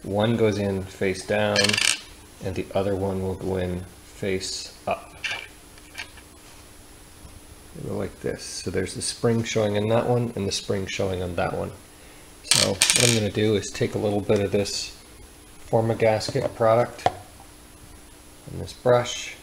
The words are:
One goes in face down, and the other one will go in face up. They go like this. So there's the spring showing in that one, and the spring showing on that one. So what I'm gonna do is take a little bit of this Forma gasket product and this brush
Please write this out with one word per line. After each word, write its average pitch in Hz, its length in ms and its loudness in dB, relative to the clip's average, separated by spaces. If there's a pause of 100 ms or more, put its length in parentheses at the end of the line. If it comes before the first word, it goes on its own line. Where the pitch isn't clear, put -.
One 104 340 2
goes 104 220 4
in 98 260 0
face 98 420 -2
down, 104 320 2 (840)
and 92 100 -4
the - 200 -4
other 98 220 2
one 95 260 -2
will 95 120 -2
go 92 220 -2
in 90 280 -2 (200)
face - 720 -6 (100)
up. - 280 -6 (2500)
They - 120 -10
go 101 80 -6
like - 240 -8
this. - 220 -6
So - 280 -10
there's 92 240 -4
the - 80 -8
spring 113 420 0
showing 107 320 0
in 104 120 0
that 113 200 2
one, 120 260 0
and 98 140 -2
the 92 40 -2
spring 98 340 -2
showing 92 360 -2
on 90 120 -4
that 90 220 0
one. 92 160 -4 (680)
So - 280 4
what 117 380 4
I'm 117 60 6
gonna 104 160 2
do 107 240 2
is 95 160 -2
take - 240 -2
a 101 40 -4
little 104 220 0
bit 101 200 2
of 98 100 0
this - 460 -2 (600)
Forma 113 360 0
gasket 110 600 0
product 117 520 4 (1400)
and 90 100 -10
this 92 140 -10
brush - 680 2